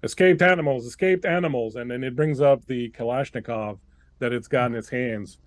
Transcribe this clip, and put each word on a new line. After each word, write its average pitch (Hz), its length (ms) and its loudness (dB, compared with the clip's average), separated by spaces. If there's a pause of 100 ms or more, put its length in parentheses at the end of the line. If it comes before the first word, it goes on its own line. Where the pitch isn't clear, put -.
Escaped 185 380 4
animals, 156 440 2
escaped 185 400 -2
animals, 151 500 -2
and 123 140 -8
then 123 140 -6
it 131 120 -6
brings 147 260 0
up 139 240 6
the 120 260 -4
Kalashnikov 117 880 -6 (400)
that 120 140 -2
it's 120 140 -6
got 123 240 0
in 117 40 -6
its 113 140 -8
hands 117 580 -6